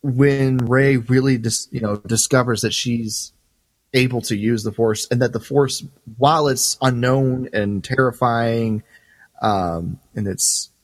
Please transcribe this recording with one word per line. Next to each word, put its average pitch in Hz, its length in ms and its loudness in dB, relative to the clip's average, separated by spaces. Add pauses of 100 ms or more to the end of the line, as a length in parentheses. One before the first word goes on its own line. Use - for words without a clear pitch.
when 135 560 2
Rey 131 380 4
really 127 400 2
dis-, 113 340 -4
you 123 100 -6
know, 104 180 -2
discovers 117 640 0
that 110 100 -2
she's 117 600 -4 (600)
able 127 300 2
to 113 140 -4
use 107 260 0
the 107 100 -4
Force, 110 380 0
and 123 100 0
that 120 120 0
the 113 80 -4
Force, 135 420 0 (340)
while 147 320 2
it's - 320 -2
unknown 127 720 0
and 101 300 -2
terrifying, 117 1000 0 (600)
um, 87 560 -2 (160)
and 101 140 -4
it's - 420 -4 (140)